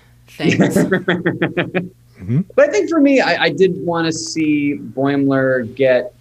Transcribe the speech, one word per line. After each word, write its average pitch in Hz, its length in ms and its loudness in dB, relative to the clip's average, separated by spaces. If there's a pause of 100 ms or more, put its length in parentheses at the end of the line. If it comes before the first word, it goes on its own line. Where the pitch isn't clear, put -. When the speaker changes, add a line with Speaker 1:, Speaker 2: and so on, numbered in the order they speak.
(380)
Speaker 1:
things. - 380 0
Speaker 2:
<laughs> 175 1160 -2 (300)
Speaker 3:
Mm-hmm. 117 200 -2 (140)
Speaker 2:
But 294 140 4
I - 20 -4
think 403 180 0
for 330 120 0
me, 277 180 4
I, 160 260 0
I 170 40 0
did 175 340 0
wanna 165 280 -2
see 151 680 -2
Boimler 135 960 0
get 127 460 2